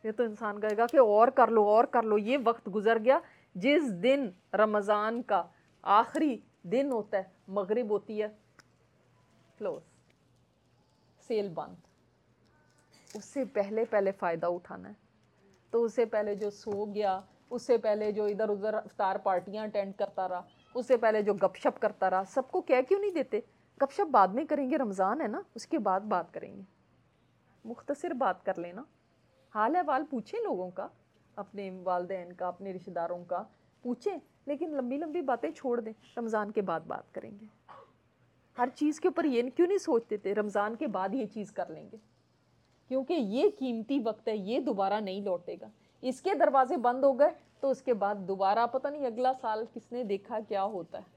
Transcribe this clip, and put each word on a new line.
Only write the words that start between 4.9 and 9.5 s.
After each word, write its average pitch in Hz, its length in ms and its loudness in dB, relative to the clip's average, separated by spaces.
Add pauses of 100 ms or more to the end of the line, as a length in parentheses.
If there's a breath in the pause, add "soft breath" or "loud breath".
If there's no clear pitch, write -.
का 208 160 0 (460 soft breath)
आखिरी 247 600 2 (220)
दिन 262 260 2
होता 214 260 -2
है, 185 140 -4 (180)
मगरिब 208 420 -2
होती 208 260 -4
है, 214 100 -2 (1300)